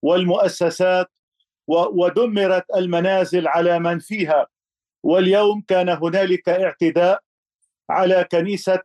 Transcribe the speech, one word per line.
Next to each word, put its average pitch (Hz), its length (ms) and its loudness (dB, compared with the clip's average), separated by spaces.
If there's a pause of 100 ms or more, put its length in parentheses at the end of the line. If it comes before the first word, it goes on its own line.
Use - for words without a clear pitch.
والمؤسسات، 180 1040 0 (640)
و-، 175 360 0
ودمرت 196 600 0 (120)
المنازل 180 720 0
على 170 300 0
من 170 200 -4
فيها. 160 480 -2 (560)
واليوم 196 680 2
كان 180 200 0
هنالك 175 600 -2
اعتداء 175 720 0 (720)
على 180 420 2
كنيسة 185 520 -2